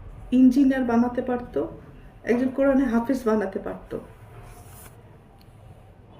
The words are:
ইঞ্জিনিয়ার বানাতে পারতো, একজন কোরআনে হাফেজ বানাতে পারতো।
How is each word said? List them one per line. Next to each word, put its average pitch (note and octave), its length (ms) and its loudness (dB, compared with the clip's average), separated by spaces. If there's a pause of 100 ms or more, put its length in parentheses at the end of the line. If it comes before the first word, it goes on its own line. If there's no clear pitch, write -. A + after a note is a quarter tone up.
(320)
ইঞ্জিনিয়ার C4 520 4
বানাতে A#3 380 0
পারতো, B3 460 -6 (560)
একজন A#3+ 240 0
কোরআনে C4+ 360 2
হাফেজ A#3 420 -2
বানাতে G#3 320 -2
পারতো। - 420 -12 (2250)